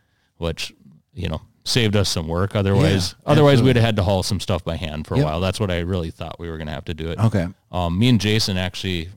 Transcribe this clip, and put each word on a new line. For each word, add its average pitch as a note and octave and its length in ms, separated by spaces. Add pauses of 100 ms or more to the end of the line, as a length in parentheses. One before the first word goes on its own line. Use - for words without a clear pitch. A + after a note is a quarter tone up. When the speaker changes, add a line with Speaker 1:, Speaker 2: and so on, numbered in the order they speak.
(380)
Speaker 1:
which, E2 360 (400)
you F2 140
know, D#2+ 140 (240)
saved A2 300
us G2+ 140
some E2 180
work. F2 300
Otherwise, G2 600
Speaker 2:
Yeah, - 140
Speaker 1:
otherwise D3 220
Speaker 2:
absolutely. C3 160
Speaker 1:
we'd B2+ 80
have A2+ 80
had A2+ 100
to G2+ 80
haul F#2+ 180
some F2 200
stuff F2 240
by E2 100
hand D2+ 320
for - 80
a - 20
Speaker 2:
Yep. C#3 80
Speaker 1:
while. D3+ 140
That's F#2 220
what G2+ 100
I F2 80
really E2+ 320
thought - 280
we E2+ 100
were D#2+ 80
gonna D#2 160
have C#2 120
to F2 80
do D#2+ 160
it. E2+ 100
Speaker 2:
Okay. G#2 280 (240)
Speaker 1:
Um, F2 260
me A#2 120
and A#2+ 100
Jason G#2+ 380
actually F2+ 600